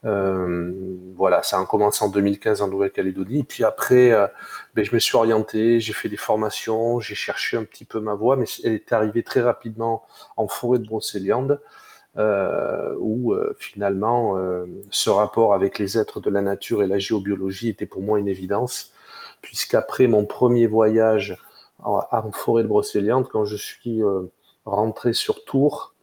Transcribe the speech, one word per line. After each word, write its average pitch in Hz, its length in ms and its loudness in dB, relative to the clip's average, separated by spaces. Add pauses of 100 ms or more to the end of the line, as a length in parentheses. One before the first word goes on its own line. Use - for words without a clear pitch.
Euh, 92 640 -2 (460)
voilà, 90 260 4
ça 98 160 0
a 92 60 -2
commencé 104 400 2
en - 20 2
deux 101 140 2
mille 101 180 0
quinze 107 220 0
en 101 80 -2
Nouvelle-Calédonie. 95 680 -2
Et 135 40 -2
puis - 220 -4
après, 123 480 6
euh, 104 140 4 (460)
ben, 107 120 2
je 101 80 -4
me 113 60 4
suis - 180 0
orienté, 113 640 2
j'ai 107 100 -6
fait - 160 -6
des 104 80 -6
formations, 113 880 -2
j'ai 107 140 -10
cherché - 420 -6
un 110 60 -4
petit - 200 -18
peu 110 160 -8
ma 107 140 -4
voie, 117 240 2
mais 123 80 0 (180)
elle 117 100 0
est 107 200 -4
arrivée 110 300 0
très - 180 0
rapidement 113 640 -2 (320)
en 110 100 -2
forêt 123 320 0
de 110 60 -6
Brocéliande, 110 760 -2 (580)
euh, - 840 -2
où, 110 340 0
euh, - 260 -2
finalement, 101 760 -2
euh, 90 280 -4 (260)
ce - 180 -2
rapport 107 440 4
avec 98 260 0
les 104 180 -2
êtres 107 240 -2
de - 80 0
la 101 120 2
nature 98 420 0
et 95 40 2
la 98 120 0
géobiologie 98 720 -2
était 104 180 -6
pour 95 160 -10
moi 107 160 2
une 101 80 -2
évidence, 98 680 -4 (480)
puisqu'après - 680 0
mon 104 180 4
premier 120 420 4
voyage 110 720 4 (460)
en, 107 180 0 (100)
en 110 200 -2
forêt 117 320 2
de 104 40 0
Brocéliande, 107 640 2
quand 143 140 0
je 107 100 -4
suis, 113 480 -6
euh, 95 280 0 (340)
rentré 110 480 0
sur - 300 -2
Tours - 600 0